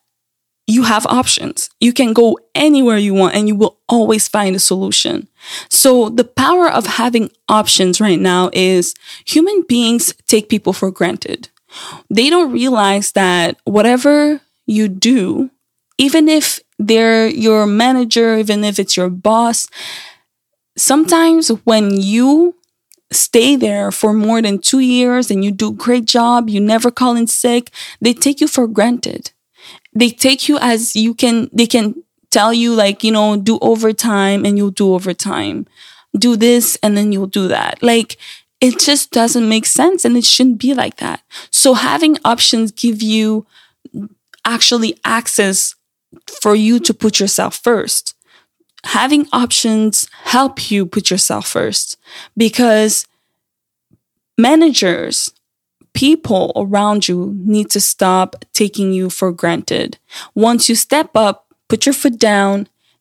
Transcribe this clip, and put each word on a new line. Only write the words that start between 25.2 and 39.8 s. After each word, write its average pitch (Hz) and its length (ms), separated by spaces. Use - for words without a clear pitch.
and 196 160
you 208 60
do 208 200
a - 20
great 240 320
job, 240 440
you 202 120
never 220 320
call 240 240
in 233 100
sick, 240 460
they 233 140
take 277 260
you 302 60
for 247 220
granted, 226 640
they 233 160
take 262 380
you 294 100
as 233 380
you 220 180
can, 233 380
they 233 140
can 226 360
tell 220 220
you, 233 220
like, 202 300
you 220 80
know, 214 240
"Do 208 240
overtime 214 840
and 202 120
you'll 202 140
do 190 240
overtime. 185 720
Do 233 180
this 233 460
and 208 140
then 208 160
you'll 196 140
do 190 220
that." - 340
Like, 233 340
it 254 180
just 285 320
doesn't 233 380
make 220 180
sense 349 380